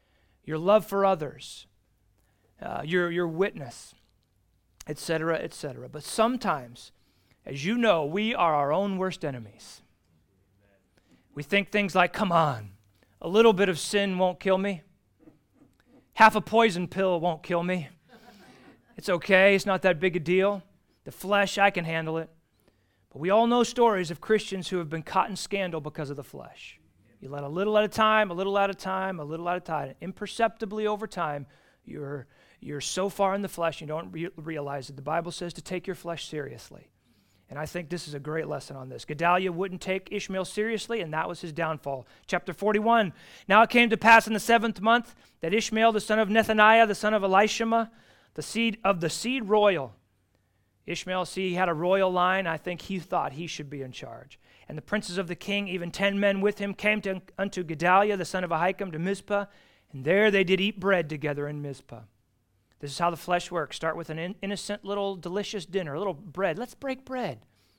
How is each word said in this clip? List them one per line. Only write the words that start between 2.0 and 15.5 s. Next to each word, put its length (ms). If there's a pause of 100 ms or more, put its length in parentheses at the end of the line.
uh, 220
your, 260
your 160
witness. 680 (920)
et 120
cetera, 400
et 140
cetera. 360
But 160
sometimes, 880 (520)
as 200
you 120
know, 280
we 300
are 200
our 180
own 260
worst 260
enemies. 580 (1500)
We 80
think 280
things 240
like, 180
"Come 200
on, 380 (500)
a 80
little 240
bit 160
of 100
sin 400
won't 220
kill 180
me. 240 (1300)